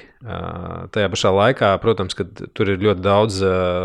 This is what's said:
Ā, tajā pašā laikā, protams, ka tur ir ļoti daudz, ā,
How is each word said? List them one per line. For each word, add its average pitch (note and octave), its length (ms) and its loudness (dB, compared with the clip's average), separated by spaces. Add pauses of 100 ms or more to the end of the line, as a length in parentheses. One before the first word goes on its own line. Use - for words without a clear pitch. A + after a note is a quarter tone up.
(220)
Ā, F2+ 160 -12 (500)
tajā G2+ 220 -2
pašā G2 220 0
laikā, G#2+ 360 4 (100)
protams, G#2 400 -2
ka G2 80 -4 (200)
tur - 240 -2
ir G2 120 0
ļoti G2 240 0
daudz, G2+ 360 2
ā, F#2+ 100 2 (340)